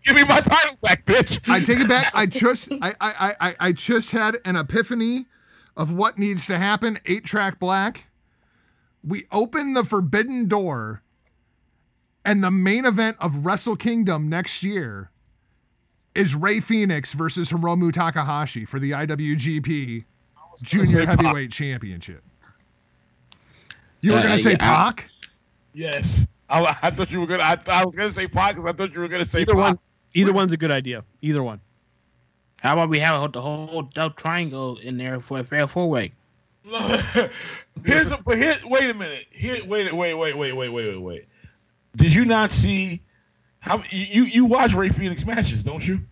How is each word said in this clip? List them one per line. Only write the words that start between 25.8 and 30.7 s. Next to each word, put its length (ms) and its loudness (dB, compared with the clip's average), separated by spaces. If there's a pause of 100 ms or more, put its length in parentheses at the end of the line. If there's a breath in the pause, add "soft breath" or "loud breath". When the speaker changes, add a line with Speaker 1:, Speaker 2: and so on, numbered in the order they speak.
Speaker 1:
I, 340 2
I 80 4
thought 200 -4
you 100 -4
were 60 0
gonna, 160 0
I, 240 4
I 180 4
was 100 -4
gonna 180 -2
say 140 -6
Pac 300 0
'cause 80 -10
I 80 -2
thought 220 -6
you 60 -8
were 80 -4
gonna 180 -2
say 160 0
Speaker 4:
Either 100 2
Speaker 1:
Pac. 100 6
Speaker 4:
one. 160 2 (360)
Either 180 4
one's 200 2
a 40 0
good 140 -2